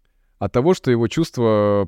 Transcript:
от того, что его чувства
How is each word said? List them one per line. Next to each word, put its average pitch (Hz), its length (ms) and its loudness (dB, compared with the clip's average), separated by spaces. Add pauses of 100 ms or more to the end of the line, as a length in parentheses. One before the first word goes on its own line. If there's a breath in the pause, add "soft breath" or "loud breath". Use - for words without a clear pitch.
(400)
от 101 120 -6
того, 147 220 2
что - 160 -2
его 117 180 0
чувства 104 800 0